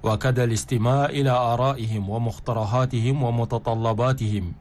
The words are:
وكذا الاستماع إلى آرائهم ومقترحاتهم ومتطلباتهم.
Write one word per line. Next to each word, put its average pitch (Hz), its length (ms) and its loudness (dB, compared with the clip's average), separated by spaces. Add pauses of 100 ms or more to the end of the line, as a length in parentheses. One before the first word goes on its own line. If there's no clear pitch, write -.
وكذا 120 400 2
الاستماع 120 600 2
إلى 143 240 0
آرائهم 120 800 0
ومقترحاتهم 117 1120 0
ومتطلباتهم. 113 1400 0